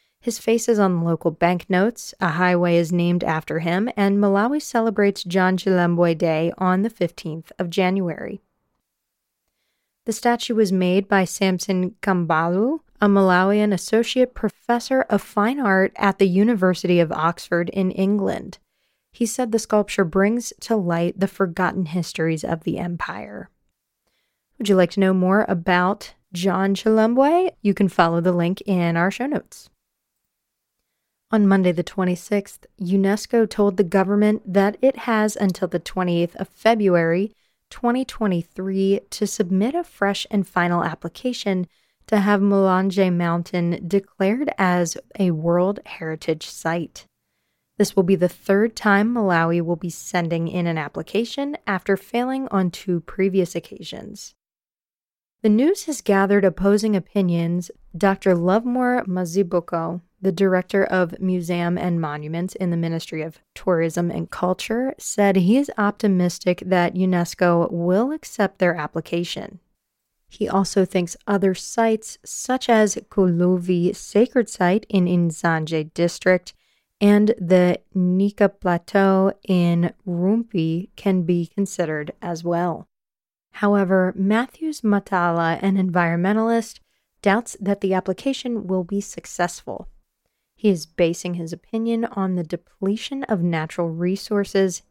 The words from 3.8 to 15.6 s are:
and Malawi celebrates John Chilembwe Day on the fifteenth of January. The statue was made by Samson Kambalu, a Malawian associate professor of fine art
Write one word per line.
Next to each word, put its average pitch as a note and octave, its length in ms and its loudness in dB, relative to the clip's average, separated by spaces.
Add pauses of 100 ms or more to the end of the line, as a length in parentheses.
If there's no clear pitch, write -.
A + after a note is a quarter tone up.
and G3+ 220 2
Malawi G#3 440 2
celebrates G#3 600 0
John F#3 340 2
Chilembwe F3 600 2
Day E3 400 0
on F#3 240 0
the A3+ 80 -2
fifteenth E3 720 -8
of F3 100 -4
January. F3+ 720 -2 (1600)
The A3+ 80 -2
statue A#3+ 420 -2
was G#3+ 160 2
made F#3 380 2
by F#3+ 160 2
Samson F#3 680 -2 (100)
Kambalu, F3+ 800 0 (220)
a G#3 60 4
Malawian G3 680 4
associate A#3 600 0
professor A#3+ 680 -2
of - 200 0
fine A#3 380 -2
art F#3+ 380 2